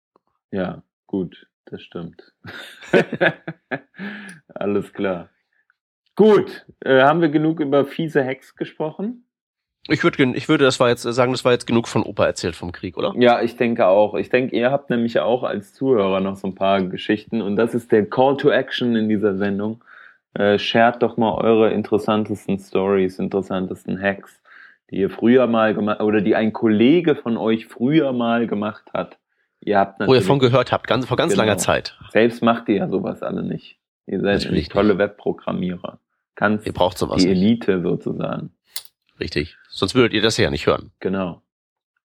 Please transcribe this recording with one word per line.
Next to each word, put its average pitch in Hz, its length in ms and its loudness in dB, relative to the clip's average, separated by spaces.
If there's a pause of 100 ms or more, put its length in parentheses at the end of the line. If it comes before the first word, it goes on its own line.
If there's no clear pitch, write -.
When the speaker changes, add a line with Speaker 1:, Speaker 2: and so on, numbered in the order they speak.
(500)
Speaker 1:
Ja, 92 320 -6 (240)
gut, - 400 -6 (200)
das - 160 -16
stimmt. - 500 -16 (600)
<laughs> 226 100 6 (1500)
Alles 101 380 -4
klar. 92 360 -6 (880)
Gut, - 500 4 (140)
äh, 131 220 6
haben 156 180 6
wir 165 80 4
genug 156 320 0
über 143 240 2
fiese 151 400 -2
Hacks - 320 -10
gesprochen? 165 680 -10 (600)
Speaker 2:
Ich - 160 -2
würd 175 140 0
gen-, 127 180 2
ich - 140 -8
würde, 151 160 4
das 131 160 2
war 123 80 4
jetzt, 120 140 -2
sagen, 123 300 0
das 131 120 -6
war 127 80 4
jetzt 123 140 -2
genug 117 200 0
von - 160 -2
Opa 98 240 0
erzählt - 300 -4
vom 107 160 -10
Krieg, - 240 -12
oder? 87 200 -4
Speaker 1:
Ja, 117 240 4
ich 117 160 -4
denke 117 300 0
auch. 101 280 4
Ich 98 140 -4
denke, 127 280 -2
ihr 120 140 0
habt 139 200 -4
nämlich 117 300 0
auch 117 240 -2
als - 300 -8
Zuhörer 101 460 0
noch 98 160 -4
so 98 120 -8
ein 95 60 -8
paar 98 280 0
Geschichten 107 580 -4
und 101 160 -4
das - 180 0
ist 117 180 -2
der 104 140 4
Call 135 300 0
to - 140 2
Action 120 460 -2
in 110 120 0
dieser 104 280 0
Sendung. 101 460 -4 (520)
Äh, 101 240 2
shared 120 440 2
doch 113 140 -2
mal 110 220 0
eure 110 340 2
interessantesten 104 840 -2
Stories, 95 600 0
interessantesten 95 840 -6
Hacks, 98 420 -6 (480)
die 90 60 -8
ihr 95 140 0
früher 120 360 4
mal 110 280 2
gema-, 104 260 -2
oder 107 200 2
die 98 140 0
ein 107 180 0
Kollege 131 640 4
von 117 220 -6
euch 110 300 -4
früher 139 460 -2
mal 117 340 -2
gemacht 104 460 -8
hat. - 260 -8 (420)
Ihr 101 180 0
habt 98 220 -2
Speaker 2:
Wo - 20 -2
ihr 104 40 -2
Speaker 1:
natürlich 131 200 4
Speaker 2:
von 139 120 4
gehört 127 320 2
habt, - 160 -2
ganz, 120 200 0
vor 123 100 -2
ganz 165 160 2
Speaker 1:
Genau. 117 120 2
Speaker 2:
langer 101 140 2
Zeit. - 380 -2 (140)
Speaker 1:
Selbst 113 320 2
macht 117 260 0
ihr 104 80 2
ja 92 120 -2
sowas 95 340 -4
alle 92 200 -6
nicht. - 360 -10 (280)
Ihr 95 140 -4
seid 98 140 0
Speaker 2:
Natürlich - 120 -2
Speaker 1:
nämlich - 220 -2
tolle 101 200 2
Speaker 2:
nicht. 92 100 2
Speaker 1:
Webprogrammierer. 92 1000 -6 (380)
Ganz 107 300 -2
Speaker 2:
Ihr - 60 -6
braucht - 260 0
sowas 92 240 0
Speaker 1:
die 90 80 4
Speaker 2:
nicht. 92 120 2
Speaker 1:
Elite 101 400 2
sozusagen. - 680 -6 (680)
Speaker 2:
Richtig. - 380 -6 (120)
Sonst - 280 -4
würdet 123 160 4
ihr 104 100 0
das 110 140 2
ja 85 140 2
nicht 71 160 -4
hören. - 340 0
Speaker 1:
Genau. 95 420 -6 (720)